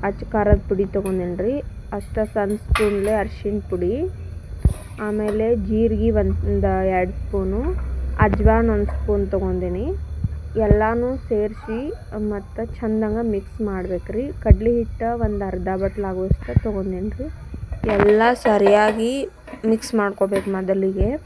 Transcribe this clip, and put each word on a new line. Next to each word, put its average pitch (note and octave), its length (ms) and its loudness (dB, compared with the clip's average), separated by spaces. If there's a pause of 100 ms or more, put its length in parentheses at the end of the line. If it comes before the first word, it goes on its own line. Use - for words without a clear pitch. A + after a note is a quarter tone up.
ಅಚ್ಚ G3+ 160 -4 (100)
ಖಾರದ G#3 360 6
ಪುಡಿ G3 160 2
ತೊಗೊಂಡೇನ್ರಿ. F#3+ 680 -2 (420)
ಅಷ್ಟ - 220 -6 (160)
ಸಣ್ಣ G#3 200 0
ಸ್ಪೂನ್ಲೆ G#3 600 2
ಅರಿಶಿಣ G#3 440 -2 (120)
ಪುಡಿ, F3+ 220 0 (1120)
ಆಮೇಲೆ G#3+ 500 0
ಜೀರಿಗೆ A3 540 0
ಒಂದ್ G3+ 540 0
ಎರಡ್ F#3+ 560 2
ಸ್ಪೂನು, G3 400 -2 (600)
ಅಜ್ವಾನ್ G#3+ 500 4
ಒಂದ್ G3+ 180 2
ಸ್ಪೂನ್ G3+ 460 -2
ತೊಗೊಂಡೇನಿ. F#3 520 -2 (800)
ಎಲ್ಲಾನು A3 440 4 (180)
ಸೇರಿಸಿ G#3+ 520 -2 (520)
ಮತ್ತು G#3 320 -6 (160)
ಚಂದಂಗ A3 380 0 (160)
ಮಿಕ್ಸ್ - 260 -6
ಮಾಡ್ಬೇಕ್ರಿ. F#3+ 640 -4 (200)
ಕಡ್ಲಿ A3 340 4
ಹಿಟ್ಟ A3+ 240 -4 (220)
ಒಂದ್ G#3 260 -2
ಅರ್ಧ F3+ 180 -4 (140)
ಬಟ್ಲ G3 220 -2
ಆಗುವಷ್ಟ F#3+ 600 -2
ತೊಗೊಂಡೇನ್ರಿ. G3+ 640 -4 (600)
ಎಲ್ಲ G#3 320 6 (240)
ಸರಿಯಾಗಿ G#3+ 680 6 (580)
ಮಿಕ್ಸ್ A3+ 240 0
ಮಾಡ್ಕೋಬೇಕು G3 560 0
ಮೊದಲಿಗೆ. F#3+ 580 2 (180)